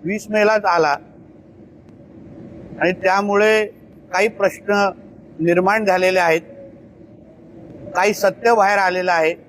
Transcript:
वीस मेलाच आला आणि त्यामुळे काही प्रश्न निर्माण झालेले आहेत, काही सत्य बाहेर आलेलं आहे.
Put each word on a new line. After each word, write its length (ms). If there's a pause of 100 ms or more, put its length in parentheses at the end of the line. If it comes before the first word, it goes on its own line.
वीस 260
मेलाच 340
आला 320 (1800)
आणि 120
त्यामुळे 720 (460)
काही 160
प्रश्न 640 (500)
निर्माण 440
झालेले 340
आहेत, 220 (1600)
काही 180
सत्य 400
बाहेर 240
आलेलं 340
आहे. 200 (160)